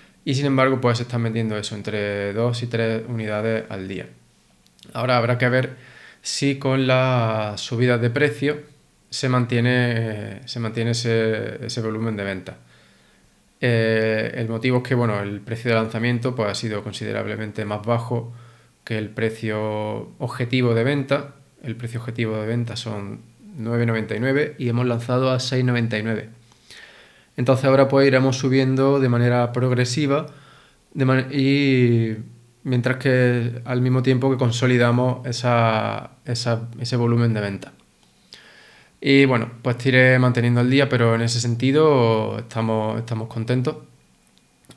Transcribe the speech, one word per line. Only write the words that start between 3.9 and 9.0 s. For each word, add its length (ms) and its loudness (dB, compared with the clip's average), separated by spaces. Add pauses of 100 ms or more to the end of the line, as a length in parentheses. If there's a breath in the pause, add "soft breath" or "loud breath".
Ahora 240 0
habrá 220 2
que 100 2
ver 260 0 (460 loud breath)
si 360 -2
con 300 0
las 720 0
subidas 400 0
de 120 2
precio 480 0 (500)